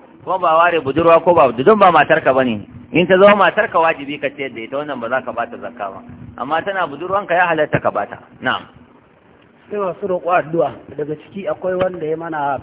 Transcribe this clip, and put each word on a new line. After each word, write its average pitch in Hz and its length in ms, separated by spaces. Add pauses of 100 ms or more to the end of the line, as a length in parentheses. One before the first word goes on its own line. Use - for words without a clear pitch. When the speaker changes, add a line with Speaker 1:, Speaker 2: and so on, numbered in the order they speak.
(240)
Speaker 1:
Ko 180 140
ba 165 200
ware 170 240
budurwa 165 400
ko 180 120
ba, 143 180
don 147 260
ba 190 160
matarka 151 400
bane. 120 320 (260)
In 170 140
ta 185 100
zama 202 300
matarka, 185 320
wajibi 147 400
ka 143 160
ce 135 160
da 113 100
ita, 113 160
wannan 143 240
ba 113 80
za 127 140
ka 120 100
bata 117 240
zakka 98 360
ba. 92 100 (340)
Amma 151 260
tana 190 240
budurwanka, 175 480
ya 180 120
halatta 156 340
ka 107 100
bata. 101 280 (220)
Na'am. 107 240 (1080)
Speaker 2:
Sai 208 80
masu 196 300
roƙo 180 260
addu'a, 156 380 (240)
daga 151 180
ciki 185 340
akwai 185 300
wanda 180 280
ya 160 100
mana 151 460